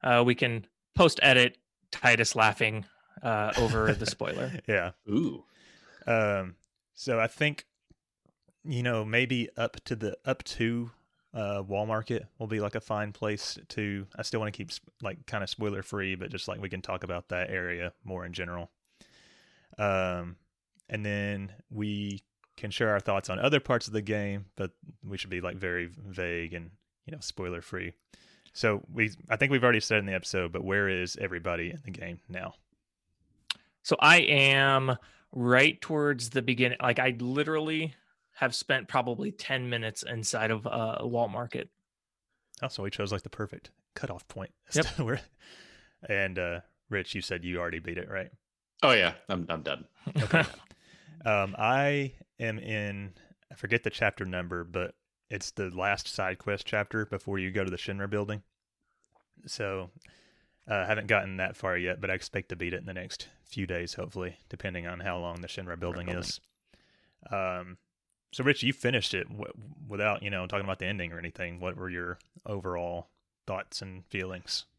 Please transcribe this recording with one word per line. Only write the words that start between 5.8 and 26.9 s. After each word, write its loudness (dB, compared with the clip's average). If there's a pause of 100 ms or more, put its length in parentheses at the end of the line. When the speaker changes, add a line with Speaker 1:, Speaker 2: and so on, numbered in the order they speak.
Speaker 2:
Um, 2 (400)
so 0
I 4
think, 0 (1000)
you -2
know, 2
maybe 2
up -2
to -4
the, -2
up -2
to, 0 (420)
uh, -2
Wall 0
Market -2 (140)
will -6
be, 0
like, -2
a 0
fine -4
place -4
to, -4
I -8
still -2
wanna -4
keep -10
s-, -10 (220)
like, -8
kinda -4
spoiler -2
free, -4
but -8
just, -8
like, -6
we -6
can -6
talk -6
about -6
that -2
area -4 (140)
more -6
in -10
general. -8 (1080)
Um, 0 (500)
and -4
then -2 (180)
we -4 (320)
can -8
share 0
our 4
thoughts 0
on -2
other 4
parts 0
of -10
the 0
game, -4 (100)
but -4 (320)
we -8
should -8
be, -4
like, -6
very -2
vague -6
and, -10 (340)